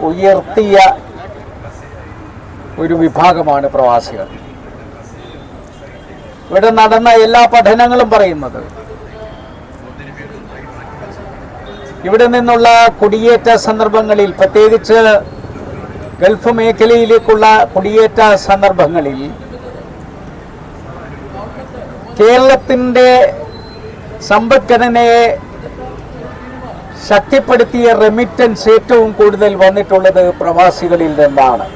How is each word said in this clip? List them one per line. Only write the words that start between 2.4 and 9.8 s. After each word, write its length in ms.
ഒരു 200
വിഭാഗമാണ് 720
പ്രവാസികൾ. 540
ഇവിടെ 300
നടന്ന 320
എല്ലാ 160
പഠനങ്ങളും 600
പറയുന്നത്, 480